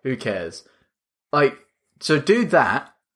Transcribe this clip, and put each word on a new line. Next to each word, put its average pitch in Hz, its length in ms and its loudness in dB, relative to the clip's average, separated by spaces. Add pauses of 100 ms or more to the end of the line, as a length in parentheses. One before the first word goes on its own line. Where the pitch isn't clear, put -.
Who 131 140 -4
cares? 95 460 -8 (680)
Like, 147 240 2 (460)
so 156 180 2
do 220 280 2
that. 131 460 0 (220)